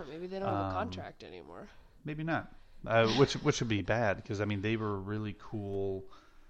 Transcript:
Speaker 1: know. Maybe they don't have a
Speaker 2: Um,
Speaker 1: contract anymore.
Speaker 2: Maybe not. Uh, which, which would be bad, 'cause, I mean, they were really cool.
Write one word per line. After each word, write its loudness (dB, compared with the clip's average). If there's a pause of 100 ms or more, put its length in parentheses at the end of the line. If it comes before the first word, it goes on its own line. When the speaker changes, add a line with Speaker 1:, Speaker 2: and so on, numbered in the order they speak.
Speaker 1:
know. -12
Maybe -10
they -6
don't -2
have 0
a 0
Speaker 2:
Um, -2
Speaker 1:
contract -6
anymore. -14 (340)
Speaker 2:
Maybe -6
not. -2 (320)
Uh, 6
which, 6
which 2
would 0
be 2
bad, 2
'cause, -2
I 2
mean, 0
they 2
were 0
really -4
cool. -4 (460)